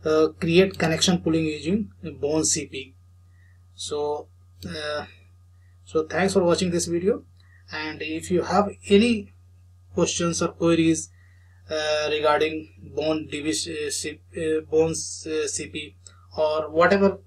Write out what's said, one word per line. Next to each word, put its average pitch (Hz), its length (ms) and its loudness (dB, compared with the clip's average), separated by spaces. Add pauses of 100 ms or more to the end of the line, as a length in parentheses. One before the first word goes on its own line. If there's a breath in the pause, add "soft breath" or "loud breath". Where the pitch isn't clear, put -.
uh, 156 260 4 (100)
create 180 400 4
connection 175 400 2
pooling 160 260 0
using 156 460 -4 (280)
Bone 151 260 0
C - 200 -2
P. - 300 -14 (800 soft breath)
So, 147 540 -4 (380)
uh, 151 380 -6 (800 soft breath)
so 156 240 -2
thanks 180 260 0
for 190 100 4
watching 170 280 4
this 170 160 -2
video, 180 360 0 (480 soft breath)
and 156 300 -8
if 160 300 -6
you 175 120 2
have 196 260 0 (200)
any 214 440 4 (600)
questions 170 480 0
or 170 60 0
queries, 165 600 2 (600 soft breath)
uh, 151 400 -2
regarding 151 600 0 (260)
Bone 156 320 -2
D 147 160 -8
B, 156 60 -2
uh, 151 420 -6
C-, 151 300 -8 (160)
uh, 156 240 -2
Bones, 160 680 -2
uh, 156 200 -4
C 147 200 -8
P 151 280 -14 (400 loud breath)
or 156 340 0
whatever 185 580 4